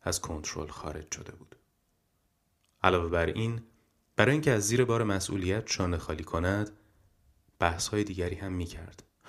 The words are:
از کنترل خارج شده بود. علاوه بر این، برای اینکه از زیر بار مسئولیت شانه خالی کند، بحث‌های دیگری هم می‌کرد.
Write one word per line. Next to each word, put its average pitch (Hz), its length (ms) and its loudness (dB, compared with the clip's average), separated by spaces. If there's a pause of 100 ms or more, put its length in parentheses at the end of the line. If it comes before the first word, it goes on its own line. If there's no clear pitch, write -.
از 90 180 -2
کنترل 78 480 -8
خارج 78 460 -10
شده - 180 -14
بود. - 240 -20 (1300)
علاوه 90 260 4
بر 85 180 2
این، 113 360 -2 (540)
برای 117 160 8
اینکه 151 180 2
از 107 120 4
زیر 117 220 4
بار 117 200 2
مسئولیت 98 640 0
شانه 87 300 0
خالی 80 260 -6
کند، 95 460 0 (880)
بحث‌های 87 460 2
دیگری 87 320 -4
هم 95 160 -6
می‌کرد. 87 500 -8 (260)